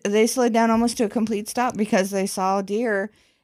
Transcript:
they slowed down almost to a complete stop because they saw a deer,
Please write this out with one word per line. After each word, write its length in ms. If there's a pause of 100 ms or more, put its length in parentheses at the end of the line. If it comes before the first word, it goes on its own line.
they 240
slowed 240
down 180
almost 280
to 60
a 40
complete 400
stop 280
because 340
they 160
saw 340
a 20
deer, 480 (340)